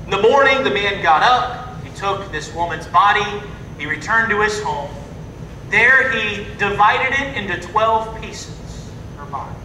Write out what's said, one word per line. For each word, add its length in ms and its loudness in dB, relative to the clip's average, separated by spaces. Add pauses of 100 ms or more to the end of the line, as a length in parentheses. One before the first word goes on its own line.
In 80 -6
the 100 0
morning, 420 6
the 80 2
man 300 -2
got 220 4
up, 600 0
he 60 -12
took 420 -4
this 200 -8
woman's 340 -4
body, 380 6 (540)
he 60 -8
returned 460 0
to 100 2
his 200 0
home. 280 -4 (840)
There 400 6
he 340 -2 (140)
divided 600 2
it 160 -4
into 240 -4
twelve 600 0
pieces, 720 -12 (260)
her 80 -12
body. 400 -8